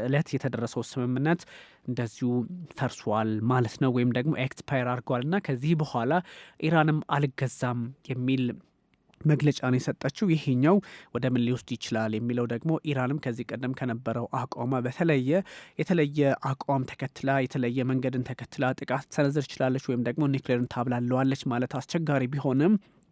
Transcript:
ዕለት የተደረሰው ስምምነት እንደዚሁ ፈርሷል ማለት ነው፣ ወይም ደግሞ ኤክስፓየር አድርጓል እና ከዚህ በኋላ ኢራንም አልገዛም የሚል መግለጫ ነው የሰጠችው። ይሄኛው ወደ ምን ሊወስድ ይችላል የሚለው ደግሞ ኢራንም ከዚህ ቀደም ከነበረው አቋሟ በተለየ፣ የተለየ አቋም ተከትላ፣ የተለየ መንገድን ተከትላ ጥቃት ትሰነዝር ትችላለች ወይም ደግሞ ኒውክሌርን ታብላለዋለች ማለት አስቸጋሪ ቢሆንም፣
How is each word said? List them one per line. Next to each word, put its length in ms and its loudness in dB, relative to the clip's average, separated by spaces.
ዕለት 280 2
የተደረሰው 540 -2
ስምምነት 560 0
እንደዚሁ 440 -2
ፈርሷል 540 0
ማለት 360 2
ነው፣ 140 4
ወይም 200 4
ደግሞ 260 0
ኤክስፓየር 500 -2
አድርጓል 340 -2
እና 180 0
ከዚህ 360 -2
በኋላ 360 0
ኢራንም 380 4
አልገዛም 720 0
የሚል 360 0
መግለጫ 420 4
ነው 140 2
የሰጠችው። 520 -2
ይሄኛው 480 4
ወደ 160 -4
ምን 160 2
ሊወስድ 280 -2
ይችላል 420 -2
የሚለው 340 -2
ደግሞ 380 -2
ኢራንም 360 0
ከዚህ 260 -6
ቀደም 280 -6
ከነበረው 600 -4
አቋሟ 340 -4
በተለየ፣ 500 0
የተለየ 420 2
አቋም 400 -2
ተከትላ፣ 540 -2
የተለየ 440 0
መንገድን 420 0
ተከትላ 500 -2
ጥቃት 300 -4
ትሰነዝር 380 2
ትችላለች 420 0
ወይም 180 0
ደግሞ 240 0
ኒውክሌርን 420 0
ታብላለዋለች 760 0
ማለት 300 -2
አስቸጋሪ 520 0
ቢሆንም፣ 460 4